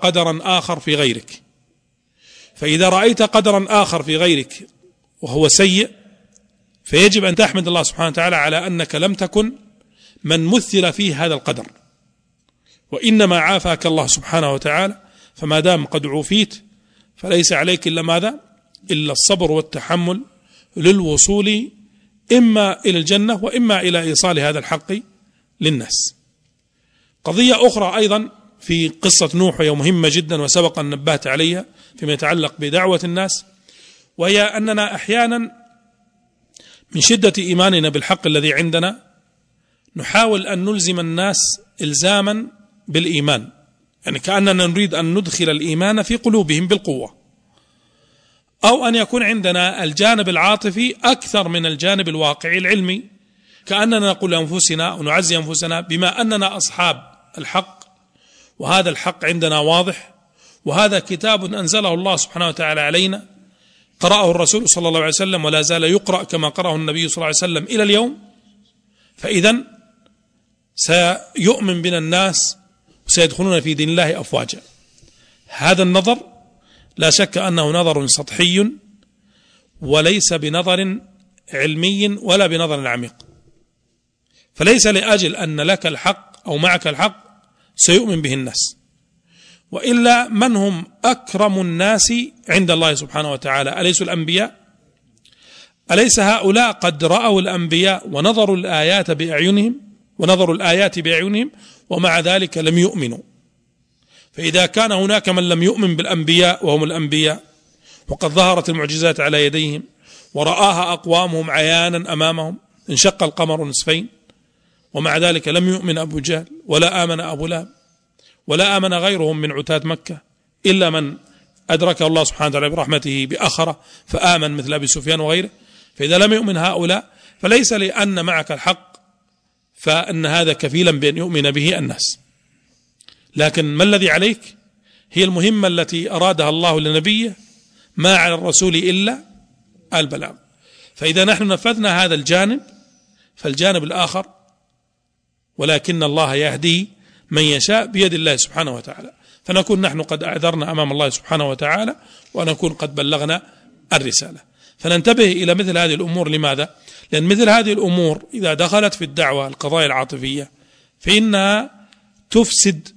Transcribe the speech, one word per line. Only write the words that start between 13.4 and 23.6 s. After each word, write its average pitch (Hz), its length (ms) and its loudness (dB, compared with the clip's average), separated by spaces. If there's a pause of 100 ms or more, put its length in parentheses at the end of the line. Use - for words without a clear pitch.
الله 160 200 0
سبحانه 151 460 0
وتعالى. 156 500 -2 (320)
فما 156 260 0
دام 160 260 2
قد 151 200 -4
عوفيت 156 560 -2 (540)
فليس 175 360 0
عليك 175 360 0
إلا 160 140 -2
ماذا؟ 175 380 -2 (500)
إلا 151 220 -2
الصبر 170 400 0
والتحمل 170 680 -4 (560)
للوصول 196 920 2 (640)
إما 214 520 4
إلى 180 140 2
الجنة 202 460 0
وإما 226 360 0